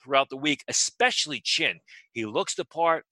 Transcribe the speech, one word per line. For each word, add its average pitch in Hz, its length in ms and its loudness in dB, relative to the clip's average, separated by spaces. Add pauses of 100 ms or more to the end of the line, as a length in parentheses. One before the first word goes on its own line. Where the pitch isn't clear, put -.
throughout 135 260 2
the 135 60 -10
week, 139 320 -2
especially - 760 0
Chinn. 113 380 0 (320)
He 113 140 -4
looks 135 300 -2
the 180 100 -6
part. 165 460 0